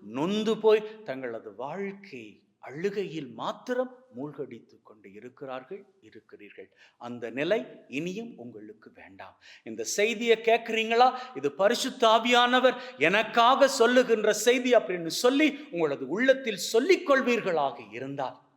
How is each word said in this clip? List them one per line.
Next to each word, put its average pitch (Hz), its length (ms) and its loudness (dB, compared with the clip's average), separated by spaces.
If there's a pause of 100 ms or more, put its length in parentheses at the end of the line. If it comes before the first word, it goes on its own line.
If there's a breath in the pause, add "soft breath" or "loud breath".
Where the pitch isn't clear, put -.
நொந்து 202 560 -2
போய், 214 460 2
தங்களது 117 500 -10
வாழ்க்கை 139 840 -12 (180)
அழுகையில் 160 760 -8
மாத்திரம் 247 680 -8 (100)
மூழ்கடித்து 123 680 -14
கொண்டு 104 300 -20
இருக்கிறார்கள், 127 760 -16 (160)
இருக்கிறீர்கள். 107 680 -20 (260 soft breath)
அந்த 120 340 -12
நிலை 175 360 -2 (220)
இனியும் 180 480 -10
உங்களுக்கு 107 580 -20
வேண்டாம். 95 420 -20 (260 loud breath)
இந்த 113 220 -10
செய்தியை 226 520 0
கேட்குறீங்களா? 226 760 2 (240 loud breath)
இது 143 180 -4
பரிசுத்த 233 560 2
ஆவியானவர் 247 680 4 (240 loud breath)
எனக்காக 226 680 4
சொல்லுகின்ற 226 640 4
செய்தி 247 420 2
அப்படின்னு 180 320 2
சொல்லி 262 640 0
உங்களது 139 380 -2
உள்ளத்தில் 240 480 0
சொல்லிக் 254 540 2
கொள்வீர்களாக 190 680 0 (100)
இருந்தால் 131 540 -10 (120)